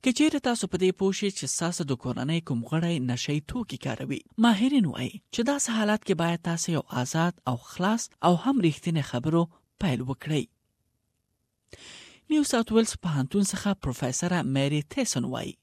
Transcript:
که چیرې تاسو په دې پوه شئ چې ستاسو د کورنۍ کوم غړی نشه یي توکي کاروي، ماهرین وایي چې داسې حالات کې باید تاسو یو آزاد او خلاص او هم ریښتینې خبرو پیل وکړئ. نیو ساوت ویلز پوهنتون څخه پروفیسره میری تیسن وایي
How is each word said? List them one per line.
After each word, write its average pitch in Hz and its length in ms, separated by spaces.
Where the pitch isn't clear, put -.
که 262 80
چیرې 302 360
تاسو 233 240
په 185 100
دې 185 200
پوه 196 180
شئ 202 100
چې - 220
ستاسو 175 400
د 123 100
کورنۍ 127 380
کوم 117 220
غړی 165 400
نشه 123 240
یي 151 160
توکي 226 340
کاروي، 135 340
ماهرین 233 440
وایي 123 220
چې - 300
داسې 285 260
حالات 214 260
کې 175 200
باید 170 260
تاسو 165 240
یو 151 100
آزاد 165 360
او 120 40
خلاص 214 400
او 180 40
هم 262 220
ریښتینې 160 460
خبرو 156 320
پیل 127 160
وکړئ. 135 420
نیو 302 180
ساوت 226 220
ویلز 226 220
پوهنتون 151 460
څخه 196 360
پروفیسره 147 540
میری 139 260
تیسن 139 380
وایي - 180